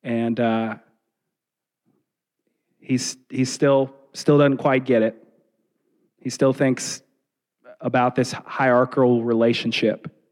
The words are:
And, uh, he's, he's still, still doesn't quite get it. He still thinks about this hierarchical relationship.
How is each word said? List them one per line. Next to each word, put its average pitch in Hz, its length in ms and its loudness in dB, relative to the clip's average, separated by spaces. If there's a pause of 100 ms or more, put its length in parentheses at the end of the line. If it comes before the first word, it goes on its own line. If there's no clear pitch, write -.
And, 117 360 -4
uh, 113 360 -2 (2000)
he's, - 380 -4 (120)
he's 127 220 -4
still, 135 420 0 (200)
still 147 240 2
doesn't 139 200 4
quite 135 280 0
get 117 180 2
it. 110 200 -4 (960)
He - 120 -10
still 135 240 0
thinks - 480 -4 (800)
about 123 360 0
this 127 160 -2
hierarchical 123 920 2
relationship. 117 880 0 (200)